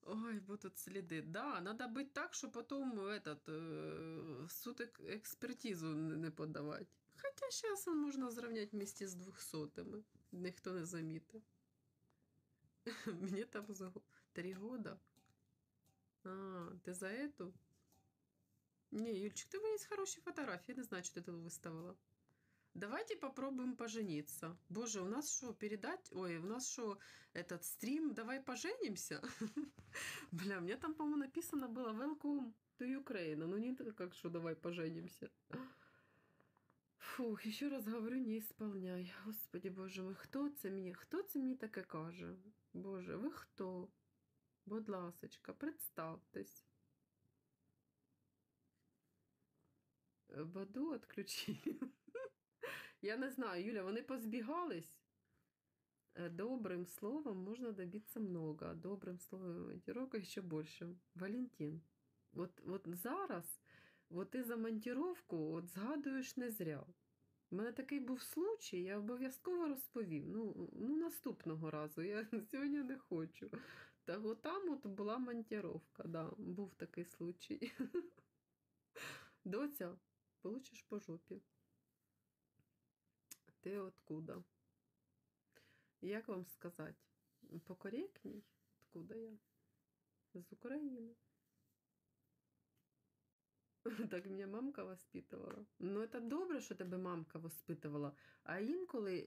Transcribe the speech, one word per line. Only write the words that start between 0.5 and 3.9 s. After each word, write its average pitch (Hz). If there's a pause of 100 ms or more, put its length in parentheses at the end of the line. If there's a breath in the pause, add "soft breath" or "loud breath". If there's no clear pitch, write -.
следы. 175
Да, 190
надо 220
быть 269
так, 302
что -
потом 247
этот, 196
э, 156